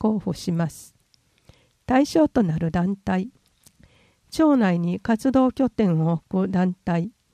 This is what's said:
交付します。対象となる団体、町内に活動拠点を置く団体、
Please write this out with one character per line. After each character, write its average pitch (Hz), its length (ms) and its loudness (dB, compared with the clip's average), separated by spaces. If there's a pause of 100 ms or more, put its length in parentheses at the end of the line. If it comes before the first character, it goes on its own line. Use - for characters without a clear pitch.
交 214 160 0
付 180 180 -6
し - 140 -6
ま 165 180 -2
す。 - 260 -20 (880)
対 262 200 2
象 311 220 2
と 247 160 0
な 160 140 -2
る 165 140 -4
団 180 260 -2
体、 190 320 -4 (1000)
町 302 280 2
内 185 220 2
に 175 200 -2
活 233 320 -2
動 254 220 2
拠 262 160 -2
点 175 320 0
を 160 100 2
置 185 360 -2
く - 20 -6
団 185 240 0
体、 175 380 -4 (220)